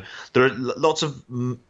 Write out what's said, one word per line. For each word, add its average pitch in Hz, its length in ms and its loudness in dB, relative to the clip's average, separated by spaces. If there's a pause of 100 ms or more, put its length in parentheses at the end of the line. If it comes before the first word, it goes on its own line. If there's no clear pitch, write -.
(340)
there 127 120 6
are 135 40 6
l-, 123 280 -4
lots 156 260 2
of 143 120 -4 (140)
m-, 123 300 -4 (100)